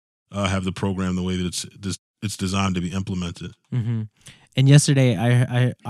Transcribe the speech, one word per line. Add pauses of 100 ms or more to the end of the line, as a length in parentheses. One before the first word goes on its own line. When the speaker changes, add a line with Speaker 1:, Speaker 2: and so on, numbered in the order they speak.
(320)
Speaker 1:
uh,
have
the
program
the
way
that
it's
des-, (240)
it's
designed
to
be
implemented. (200)
Speaker 2:
Mm-hmm. (520)
And
yesterday,
I,
I, (160)